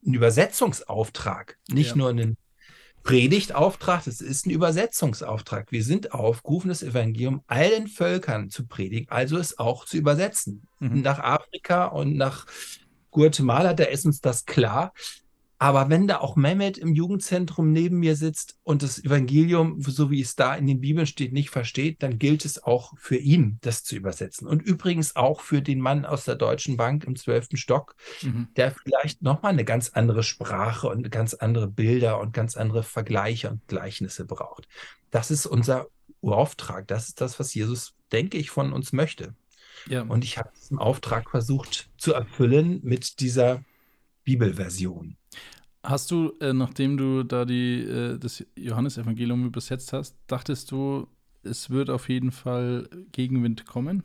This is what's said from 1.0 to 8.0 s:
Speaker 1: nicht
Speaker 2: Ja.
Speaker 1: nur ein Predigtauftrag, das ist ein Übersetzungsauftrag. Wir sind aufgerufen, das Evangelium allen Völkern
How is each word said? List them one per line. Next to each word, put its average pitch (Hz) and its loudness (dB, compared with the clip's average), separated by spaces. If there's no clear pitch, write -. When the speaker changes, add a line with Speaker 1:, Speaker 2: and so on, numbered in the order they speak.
Speaker 1:
nicht 131 4
Speaker 2:
Ja. 120 0
Speaker 1:
nur 135 4
ein 113 0
Predigtauftrag, 165 4
das - -8
ist - -4
ein 185 0
Übersetzungsauftrag. 156 -2
Wir 117 0
sind 185 0
aufgerufen, 139 0
das 175 -4
Evangelium 123 0
allen 202 2
Völkern 175 -2